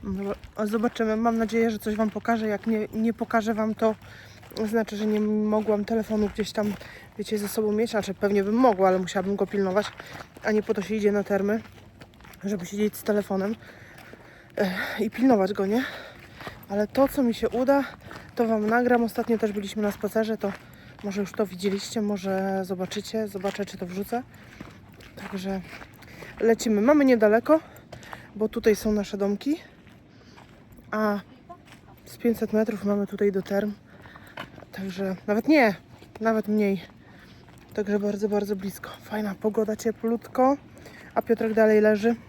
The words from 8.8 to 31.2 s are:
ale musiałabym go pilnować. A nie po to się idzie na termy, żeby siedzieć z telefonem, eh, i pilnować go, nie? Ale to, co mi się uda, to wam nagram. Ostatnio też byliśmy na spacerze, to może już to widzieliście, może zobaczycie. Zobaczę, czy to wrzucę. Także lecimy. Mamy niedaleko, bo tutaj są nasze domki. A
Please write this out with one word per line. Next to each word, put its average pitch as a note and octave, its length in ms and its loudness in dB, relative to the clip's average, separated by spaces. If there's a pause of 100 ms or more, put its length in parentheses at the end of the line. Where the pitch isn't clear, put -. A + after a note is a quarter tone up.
ale F#3 100 4
musiałabym F#3+ 380 -2
go G3 100 0
pilnować. G3 400 0 (580)
A G#3+ 80 0
nie G#3+ 100 2
po G#3+ 120 -2
to G#3 80 -4
się G3+ 120 -4
idzie G#3 180 2
na G3+ 120 0
termy, G3+ 360 0 (840)
żeby G3 220 -4
siedzieć G#3 300 -2
z - 60 -14
telefonem, G3+ 520 0 (1040)
eh, F#3 440 -2
i G#3+ 100 -2
pilnować A3 420 4
go, G3+ 140 -2
nie? A3+ 180 2 (840)
Ale G#3 180 0
to, C4+ 220 2
co C#4+ 140 0
mi A#3 120 2
się A3 140 -2
uda, C4 360 2 (500)
to A#3 120 2
wam A3 200 0
nagram. A#3+ 380 4
Ostatnio A3+ 340 -2
też G#3+ 140 0
byliśmy G3+ 300 -6
na G3+ 100 0
spacerze, G#3+ 440 -2
to G3+ 160 -4 (520)
może G3+ 160 -4
już F#3+ 120 -4
to G#3+ 140 0
widzieliście, G3 560 -4
może F#3+ 640 -2
zobaczycie. G3+ 640 -6
Zobaczę, G3 360 -4
czy F#3+ 140 -14
to F#3 80 -8
wrzucę. G3 360 -6 (960)
Także F#3+ 440 -6 (800)
lecimy. A3 400 4
Mamy C#4+ 240 6
niedaleko, A#3+ 560 6 (760)
bo G#3+ 120 -2
tutaj G#3+ 280 2
są G#3+ 160 -2
nasze G#3 240 -2
domki. G3+ 400 -2 (1300)
A G#3+ 300 0 (840)